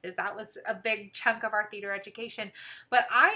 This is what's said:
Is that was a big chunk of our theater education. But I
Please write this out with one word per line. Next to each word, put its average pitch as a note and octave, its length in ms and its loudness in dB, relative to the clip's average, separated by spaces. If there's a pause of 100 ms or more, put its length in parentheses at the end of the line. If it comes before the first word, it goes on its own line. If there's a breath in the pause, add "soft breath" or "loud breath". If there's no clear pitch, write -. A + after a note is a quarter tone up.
Is F3+ 120 -10
that F#3+ 200 -4
was G#3+ 280 -14
a A3 80 -4
big G#3 400 -4
chunk A3 300 2
of A3 100 -2
our G#3 160 0
theater G3+ 240 -8
education. G#3 600 -8 (380 loud breath)
But B3 200 4
I D#4 260 8